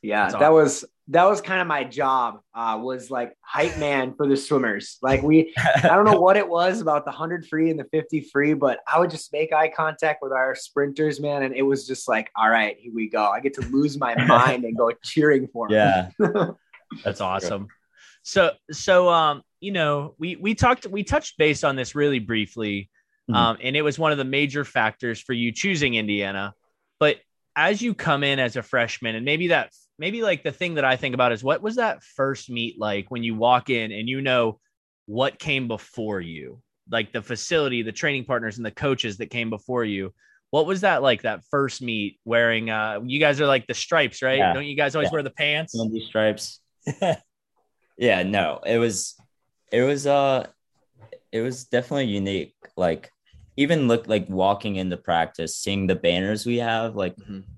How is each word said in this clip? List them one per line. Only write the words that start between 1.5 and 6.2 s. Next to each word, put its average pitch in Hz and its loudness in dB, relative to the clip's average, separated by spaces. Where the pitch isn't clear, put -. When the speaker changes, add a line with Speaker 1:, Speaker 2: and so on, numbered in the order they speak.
Speaker 1:
my 147 -2
job, 123 -2
uh, 113 -4
was, 127 -8
like, 123 -6
hype - -2
man 135 -2
for 147 -2
the 139 4
swimmers. 127 -2
Like, 131 2
we, 156 4
Speaker 3:
<laughs> - 2
Speaker 1:
I 170 8
don't 190 6
know 202 8
what 190 6